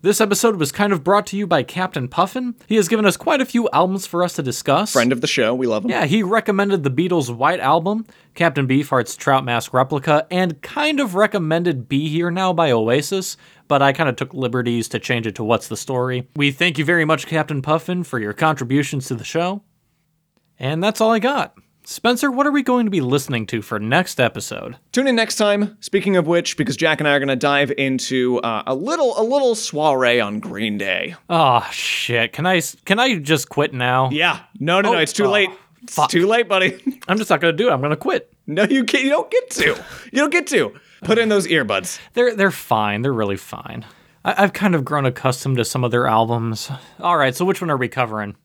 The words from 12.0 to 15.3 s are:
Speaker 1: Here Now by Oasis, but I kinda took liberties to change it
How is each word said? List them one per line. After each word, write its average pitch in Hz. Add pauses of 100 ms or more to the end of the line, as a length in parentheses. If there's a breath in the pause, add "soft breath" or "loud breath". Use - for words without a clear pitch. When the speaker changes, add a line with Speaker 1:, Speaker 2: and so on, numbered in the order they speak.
Speaker 1:
Here 170
Now 185
by 165
Oasis, 131 (320 soft breath)
but 139
I 139
kinda 139
took 131
liberties 120
to 113
change 117
it 101